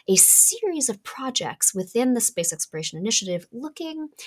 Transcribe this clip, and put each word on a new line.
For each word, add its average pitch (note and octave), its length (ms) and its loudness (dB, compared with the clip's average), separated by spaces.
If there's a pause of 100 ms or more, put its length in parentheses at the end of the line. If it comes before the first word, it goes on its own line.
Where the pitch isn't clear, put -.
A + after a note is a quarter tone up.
a F#3+ 80 4
series E4+ 760 4
of G#3+ 140 -8
projects B3+ 680 -4
within A#3 400 0
the A#3+ 80 0
Space - 320 -2
Exploration D#3 460 -8
Initiative F#3 520 -2
looking D#4 580 -10 (180)